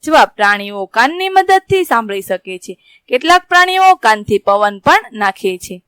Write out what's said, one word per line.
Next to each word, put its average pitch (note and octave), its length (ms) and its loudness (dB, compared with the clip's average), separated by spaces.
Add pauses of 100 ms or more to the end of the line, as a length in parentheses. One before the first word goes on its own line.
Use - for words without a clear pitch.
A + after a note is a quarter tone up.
જવાબ, D4 240 4
પ્રાણીઓ G3+ 580 -4
કાનની D#4+ 440 -2
મદદથી F#4+ 540 0
સાંભળી A3 380 -4
શકે F#3 360 -8
છે. - 200 -18 (300)
કેટલાક E4+ 400 0
પ્રાણીઓ F#4 480 2
કાનથી G#3+ 420 -2
પવન G3+ 420 -2
પણ F#4 340 2
નાખે G3 440 -4
છે. F3+ 300 -18